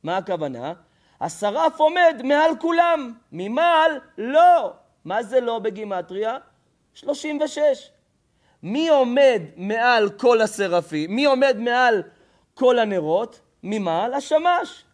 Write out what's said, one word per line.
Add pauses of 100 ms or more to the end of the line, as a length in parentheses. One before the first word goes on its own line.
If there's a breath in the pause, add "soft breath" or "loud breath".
מה
הכוונה? (480)
השרף
עומד
מעל
כולם, (180)
ממעל, (260)
לא. (320)
מה
זה
לא
בגימטריה? (560)
שלושים
ושש. (720)
מי
עומד (140)
מעל
כל
השרפים?
מי
עומד
מעל (500 soft breath)
כל
הנרות? (240)
ממעל
השמש.